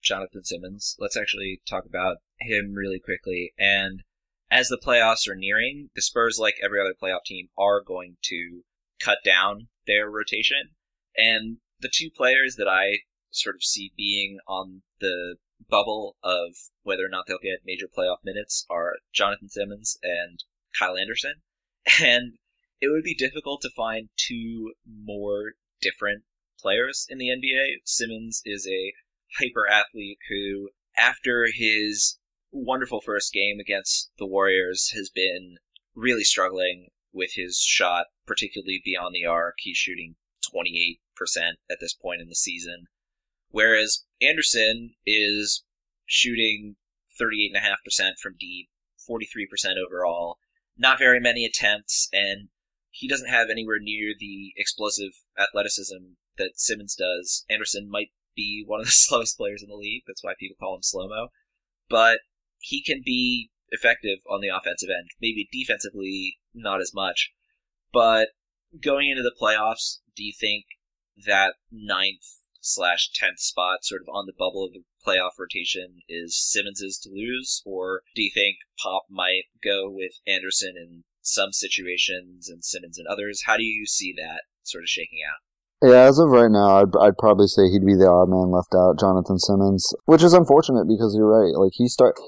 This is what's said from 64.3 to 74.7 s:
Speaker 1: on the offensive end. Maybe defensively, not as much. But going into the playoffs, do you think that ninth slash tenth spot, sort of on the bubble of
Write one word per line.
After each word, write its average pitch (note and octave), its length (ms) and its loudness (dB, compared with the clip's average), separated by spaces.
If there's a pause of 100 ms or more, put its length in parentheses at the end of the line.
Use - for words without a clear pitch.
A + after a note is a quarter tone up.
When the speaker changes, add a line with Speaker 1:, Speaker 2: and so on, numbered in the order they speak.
Speaker 1:
on G2 100 -4
the G2+ 80 -6
offensive F#2 420 -6
end. F2 180 -6 (120)
Maybe A2+ 300 -6
defensively, G2 840 -8 (180)
not G#2 260 -6
as F2+ 140 -6
much. F#2+ 380 -4 (600)
But A2+ 360 4 (540)
going C#3+ 260 0
into C3 140 -4
the A#2+ 160 -2
playoffs, A2 600 -2 (160)
do G#2 100 -14
you G#2 140 -12
think G#2 260 -4 (640)
that G2 280 2 (160)
ninth G2 540 -4 (360)
slash F2 540 -2
tenth - 240 -2
spot, F2+ 460 -4
sort F#2+ 180 -8
of - 60 -18
on G2 180 -8
the F#2+ 100 -16
bubble F#2+ 280 -4
of F2+ 80 -12